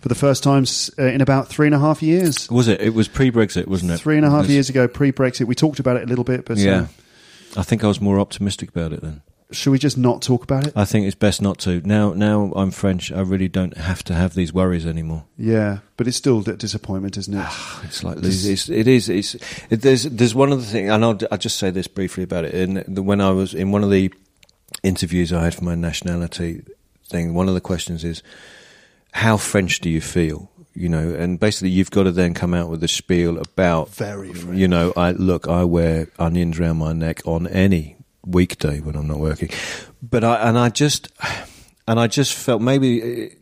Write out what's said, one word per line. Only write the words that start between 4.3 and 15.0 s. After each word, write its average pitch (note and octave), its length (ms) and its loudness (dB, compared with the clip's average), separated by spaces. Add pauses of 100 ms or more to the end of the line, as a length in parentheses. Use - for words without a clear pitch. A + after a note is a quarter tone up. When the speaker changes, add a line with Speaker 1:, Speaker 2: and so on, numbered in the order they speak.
Speaker 1:
half D3 100 4
Speaker 2:
It C#3+ 80 2
was - 60 2
Speaker 1:
years C#3 160 2
ago, C3 180 2
pre-Brexit. C3+ 580 0
We B2 80 -2
talked D#3 240 0
about B2+ 180 0
it G#2 80 -2
a - 20 -8
little A#2+ 180 -2
bit, B2+ 200 -2
but, A#2+ 120 -4
Speaker 2:
Yeah. G2 220 4
Speaker 1:
um, E2 100 -2 (680)
Speaker 2:
I G2+ 60 -2
think G#2+ 220 0
I - 20 4
was G2+ 140 2
more G2+ 180 2
optimistic G2+ 520 -4
about E2 220 -4
it - 100 -10
then. D2+ 180 -10 (300)
Speaker 1:
Should - 200 0
we C3+ 80 6
just C3+ 180 0
not B2 240 2
talk B2 240 0
about C#3 220 0
it? D3 100 -6
Speaker 2:
I G#2 80 4
think G2+ 220 0
it's G2 80 -4
best G2+ 260 2
not G2 200 0
to. F2 200 -2
Now, G#2 320 2
now G#2 420 0
I'm F#2+ 160 0
French, F#2 400 -2
I F2 120 -2
really F#2+ 260 0
don't F#2 300 -2
have F2 260 -4
to F#2 100 -4
have E2+ 200 0
these F2 180 -2
worries F2+ 320 0
anymore. D#2+ 400 -6 (140)